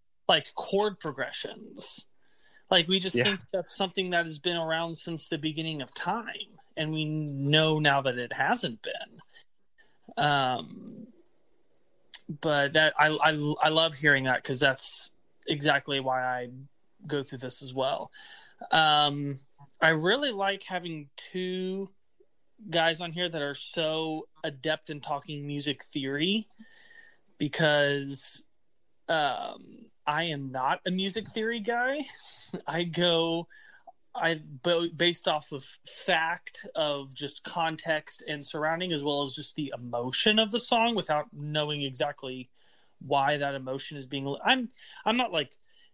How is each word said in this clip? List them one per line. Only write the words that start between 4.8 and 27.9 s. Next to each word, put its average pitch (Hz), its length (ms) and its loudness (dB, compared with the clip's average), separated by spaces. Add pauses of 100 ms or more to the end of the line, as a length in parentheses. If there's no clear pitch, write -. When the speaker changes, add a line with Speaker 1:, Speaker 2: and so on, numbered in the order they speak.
Speaker 1:
since 160 320 -8
the - 100 -2
beginning 156 440 -4
of 123 120 -10
time, - 640 -6 (200)
and 156 160 -2
we 156 100 0
know 151 760 2
now 143 220 6
that 127 160 0
it 120 140 -4
hasn't 143 500 0
been. - 400 -10 (960)
Um, 139 920 0 (1200)
but 147 420 2
that, 156 260 6
I, 151 120 8
I, 151 520 2
I 156 80 6
love 160 260 4
hearing 139 280 4
that, 127 180 2
'cause 127 200 -2
that's - 500 0 (360)
exactly 143 520 0
why 131 240 -2
I 123 260 -4 (560)
go 147 180 -4
through 127 160 -10
this 123 220 -8
as 131 120 -12
well. 131 360 -2 (600)
Um, 147 720 4 (400)
I 165 80 8
really 196 420 4
like 196 320 -2
having 165 540 -6
two 185 760 -4 (760)
guys 165 320 2
on 170 100 -6
here 175 160 -2
that 160 140 -4
are 143 140 -2
so 156 760 -2 (160)
adept 156 440 -4
in 151 120 -8
talking 143 440 -6
music 143 380 -4
theory, 151 640 -2 (880)
because, 143 1080 2 (640)